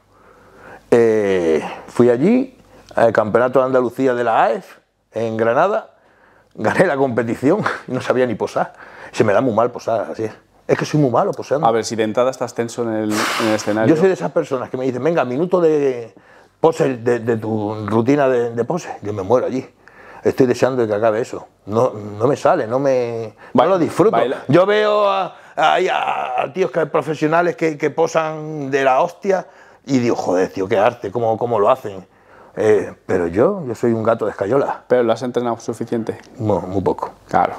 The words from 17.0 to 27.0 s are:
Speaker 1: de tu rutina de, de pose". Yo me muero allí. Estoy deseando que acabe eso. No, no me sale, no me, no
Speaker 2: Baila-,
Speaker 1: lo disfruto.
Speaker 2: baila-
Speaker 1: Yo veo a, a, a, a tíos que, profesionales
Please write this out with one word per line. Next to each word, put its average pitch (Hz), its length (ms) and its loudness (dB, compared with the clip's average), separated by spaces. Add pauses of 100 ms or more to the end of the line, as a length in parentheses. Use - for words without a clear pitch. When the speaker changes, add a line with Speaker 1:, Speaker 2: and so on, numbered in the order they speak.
Speaker 1:
de 117 160 0
tu 107 500 -4
rutina 120 420 2
de, 120 220 0
de 117 140 -4
pose". 165 380 -6
Yo 101 100 -6
me 101 100 -6
muero 113 240 2
allí. 127 180 -4 (600)
Estoy 117 220 4
deseando 123 420 2
que 107 60 0
acabe 110 260 0
eso. - 260 -10 (200)
No, 113 260 0
no 104 340 -4
me 139 100 2
sale, 143 300 0
no 120 140 -2
me, 117 540 -2 (200)
no 120 60 4
Speaker 2:
Baila-, 170 140 4
Speaker 1:
lo 185 40 2
disfruto. 165 380 2
Speaker 2:
baila- 120 320 0
Speaker 1:
Yo 170 180 6
veo 208 420 2
a, 190 280 -4 (180)
a, 156 220 2
a, 147 680 -2
a 139 100 -6
tíos 185 200 -2
que, 160 140 -2
profesionales 156 680 0